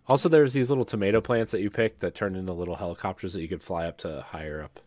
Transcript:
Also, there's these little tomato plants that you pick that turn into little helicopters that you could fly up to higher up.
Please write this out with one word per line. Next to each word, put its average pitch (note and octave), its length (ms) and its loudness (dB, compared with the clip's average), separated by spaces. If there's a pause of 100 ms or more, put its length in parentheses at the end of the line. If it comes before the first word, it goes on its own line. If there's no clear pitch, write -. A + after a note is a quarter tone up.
Also, C3+ 200 4
there's D3+ 240 8
these C3 180 2
little C3 140 2
tomato G#2+ 360 2
plants A2+ 320 0
that G2+ 80 0
you G2+ 100 -2
pick - 280 0
that F2 160 -4
turn G2 220 -4
into F#2 160 -6
little F2 240 -6
helicopters F#2 560 -6
that F#2 100 -6
you E2 60 -6
could E2+ 140 -6
fly E2+ 240 -4
up E2+ 120 -8
to D2 240 -8
higher D#2 400 -10
up. - 240 -18